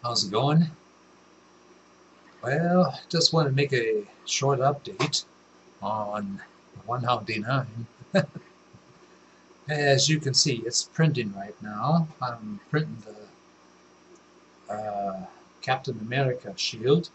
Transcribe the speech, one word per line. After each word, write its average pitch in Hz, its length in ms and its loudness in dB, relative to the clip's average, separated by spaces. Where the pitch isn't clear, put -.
How's 117 220 -2
it 92 60 -8
going? 147 340 4
Well, 170 640 2
just 165 240 2
want 160 160 4
to 131 60 0
make 139 180 2
a 110 320 2
short 135 340 0
update 139 640 0
on 104 600 -4
One 120 200 -2
How 120 140 2
D 107 200 -4
nine. 117 480 -2
<laughs> - 1600 -6
As 147 400 4
you 156 100 4
can 135 140 -2
see, 131 320 2
it's - 180 -2
printing 123 500 2
right 98 280 -12
now. 135 480 0
I'm 110 380 -8
printing 113 320 -2
the, 104 60 -8
uh, 101 520 -6
Captain 127 400 -4
America 123 560 -2
shield. 135 580 2